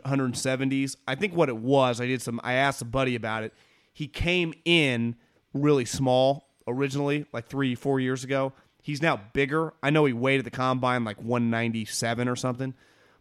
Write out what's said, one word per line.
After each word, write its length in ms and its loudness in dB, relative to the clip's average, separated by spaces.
hundred 320 0
seventies. 600 -2
I 80 -4
think 200 -2
what 140 4
it 80 -4
was, 440 2
I 60 -2
did 160 -2
some, 200 -6
I 120 -2
asked 280 0
a 40 -6
buddy 280 0
about 300 -4
it. 100 -12
He 140 -8
came 480 0
in 520 2
really 320 4
small 640 2
originally, 680 -2
like, 160 -8
three, 260 0
four 260 0
years 240 -2
ago. 280 -2
He's 200 -6
now 180 2
bigger. 480 0
I 80 2
know 160 6
he 60 2
weighed 260 2
at 60 -2
the 60 -12
combine, 540 0
like, 180 -8
one 280 0
ninety-seven 760 -2
or 80 -2
something. 360 -4